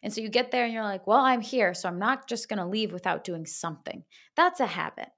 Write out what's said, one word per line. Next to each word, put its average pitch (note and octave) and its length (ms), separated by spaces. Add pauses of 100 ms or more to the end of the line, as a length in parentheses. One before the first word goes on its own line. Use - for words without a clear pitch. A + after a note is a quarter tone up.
And - 100
so - 80
you A3 100
get B3 200
there B3 140
and A3+ 100
you're A3 100
like, G3 220
"Well, A3+ 140
I'm B3+ 220
here, G#3 320
so F3+ 140
I'm F3 100
not B3+ 300
just A3+ 200
gonna F#3+ 200
leave G#3+ 240
without F3+ 320
doing E3 220
something." - 580 (320)
That's F4 240
a B3 60
habit. D#3+ 520